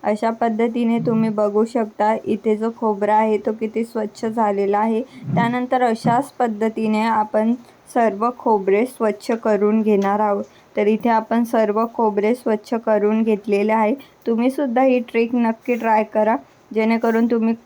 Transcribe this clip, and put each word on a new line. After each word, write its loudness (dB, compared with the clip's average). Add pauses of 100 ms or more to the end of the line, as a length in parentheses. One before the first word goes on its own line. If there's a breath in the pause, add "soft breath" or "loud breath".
अशा -2
पद्धतीने 0
तुम्ही 2
बघू 0
शकता -2 (120)
इथे 0
जो -2
खोबरा 0
आहे 2
तो -2
किती -4
स्वच्छ -6
झालेला 0
आहे. 0 (240 loud breath)
त्यानंतर -2
अशाच 0
पद्धतीने -2
आपण 0 (400 loud breath)
सर्व 0 (140)
खोबरे 2
स्वच्छ -4
करून 0
घेणार 2
आहोत. 0 (320 loud breath)
तर 2
इथे 0
आपण 0
सर्व 0 (100)
खोबरे 0
स्वच्छ -4
करून 0
घेतलेले 0
आहे. 2 (340 loud breath)
तुम्हीसुद्धा 0
ही 4
ट्रिक -2
नक्की -2
ट्राय 0
करा, 0 (340 loud breath)
जेणेकरून 2
तुम्ही 0 (120)